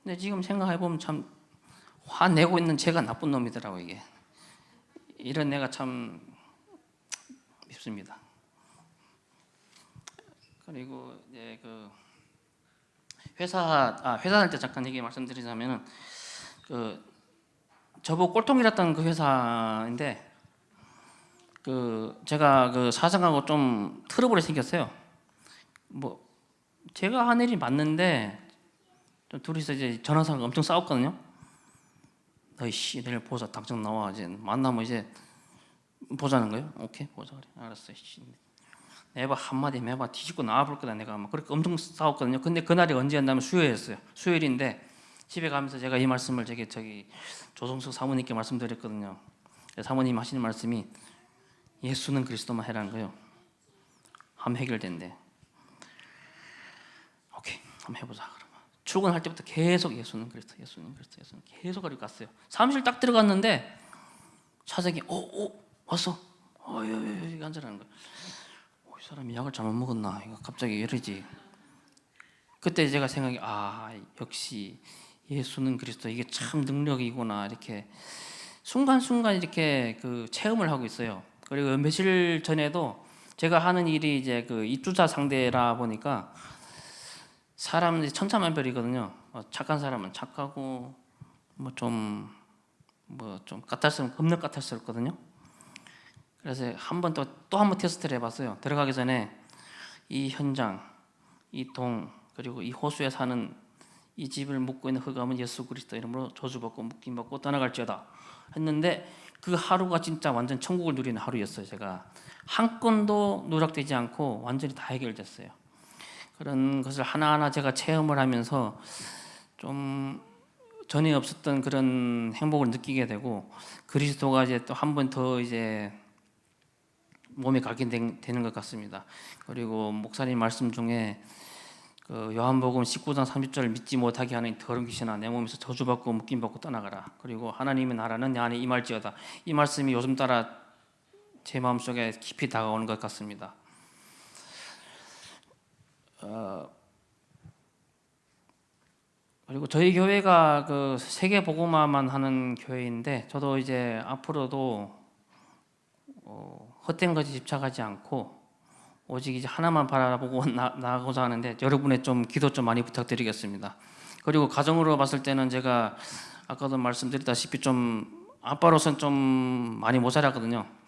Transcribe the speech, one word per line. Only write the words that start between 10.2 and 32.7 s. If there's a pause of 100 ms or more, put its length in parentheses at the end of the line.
그리고 (140)
이제
그 (1500)
회사,
아,
회사
다닐
때
잠깐
얘기
말씀드리자면은, (840)
그 (880)
저보고
꼴통이랬던
그
회사인데, (1300)
그
제가
그
사장하고
좀
트러블이
생겼어요. (960)
뭐, (720)
제가
한
일이
맞는데 (840)
좀
둘이서
이제
전화상으로
엄청
싸웠거든요. (1400)
"너희